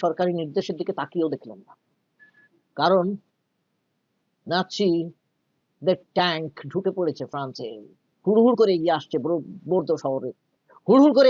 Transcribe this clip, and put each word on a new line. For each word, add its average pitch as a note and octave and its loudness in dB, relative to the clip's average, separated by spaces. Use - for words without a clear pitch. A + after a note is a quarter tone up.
সরকারি F3 0
নির্দেশের D#3+ -6
দিকে F3+ -6
তাকিয়েও D3+ -4
দেখলেন G#2+ -16
না, - -20
কারণ F3 2
নাৎসিদের E3+ -4
ট্যাঙ্ক D#3+ -2
ঢুকে F#3+ -4
পড়েছে D#3 -4
ফ্রান্সে, C3 -10
হুড়হুড় A3+ 4
করে G#3+ 4
এগিয়ে E3 0
আসছে - -8
বোর-, E3 -2
বোর্দো E3+ 0
শহরে, C3+ -4
হুড়হুড় C4+ 8
করে C4 8